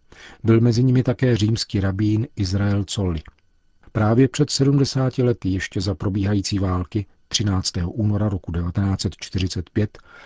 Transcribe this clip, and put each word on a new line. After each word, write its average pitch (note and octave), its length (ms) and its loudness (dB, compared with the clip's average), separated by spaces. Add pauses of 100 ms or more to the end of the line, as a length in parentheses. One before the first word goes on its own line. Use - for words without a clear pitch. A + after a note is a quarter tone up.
(440)
Byl A2+ 180 6
mezi A#2+ 220 4
nimi B2+ 200 4
také B2 340 2
římský A2 420 0
rabín G#2+ 560 0
Israel G2+ 540 0
Zolli. F2 320 -2 (680)
Právě A2+ 360 4
před - 220 0
sedmdesáti C3+ 760 0
lety, A#2+ 260 0
ještě F#2 320 -4
za F#2 140 -2
probíhající G2+ 640 -2
války, F#2 460 -2 (220)
třináctého F#2 640 -2
února G#2 380 0
roku F#2+ 220 -6
devatenáct F2 500 -2
set G2 140 -4
čtyřicet - 540 -6
pět, - 280 -2 (280)